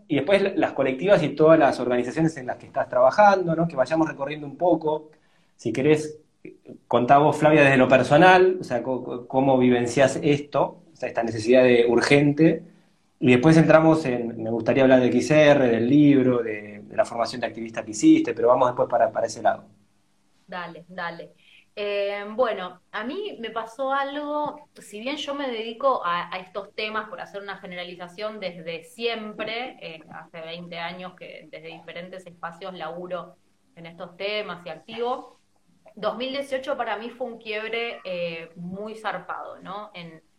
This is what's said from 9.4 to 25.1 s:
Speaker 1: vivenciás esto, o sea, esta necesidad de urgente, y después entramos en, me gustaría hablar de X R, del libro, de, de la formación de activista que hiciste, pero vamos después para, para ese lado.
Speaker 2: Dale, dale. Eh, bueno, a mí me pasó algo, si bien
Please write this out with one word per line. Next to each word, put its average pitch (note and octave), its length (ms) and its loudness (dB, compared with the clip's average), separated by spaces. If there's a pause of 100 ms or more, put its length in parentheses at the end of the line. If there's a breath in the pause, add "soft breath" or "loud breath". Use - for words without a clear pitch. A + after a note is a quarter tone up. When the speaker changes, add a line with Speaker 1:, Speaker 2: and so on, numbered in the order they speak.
Speaker 1:
vivenciás B2 640 2
esto, D3 600 -2 (100)
o - 40 -20
sea, B2 120 -8
esta A#2+ 160 -4
necesidad A#2 400 4
de A#2+ 240 6
urgente, C#3+ 760 4 (580 soft breath)
y B2 120 4
después D3+ 240 6
entramos D#3+ 500 6
en, A#2 340 -6
me A2 100 -6
gustaría A#2+ 340 0
hablar C3 160 6
de B2 80 2
X A#2+ 240 0
R, D3 360 6
del A#2 200 0
libro, C3 520 4
de, G#2 440 -10
de - 120 -18
la A2 80 2
formación A#2 360 -6
de A#2 80 -4
activista A2+ 360 -10
que G#2+ 60 -14
hiciste, C#3+ 420 4
pero A#2 160 2
vamos B2+ 200 4
después B2+ 200 -2
para, A2+ 220 2
para A2+ 160 -4
ese A2+ 160 -10
lado. G2 220 -2 (840)
Speaker 2:
Dale, F3 400 -14
dale. E3+ 460 -12 (420 soft breath)
Eh, G3+ 540 -6
bueno, G#3 500 -4 (100)
a G#3+ 140 -10
mí F4 340 -10
me A3+ 120 -12
pasó A#3 420 -8
algo, D4 840 -6
si - 240 -20
bien C4 180 -10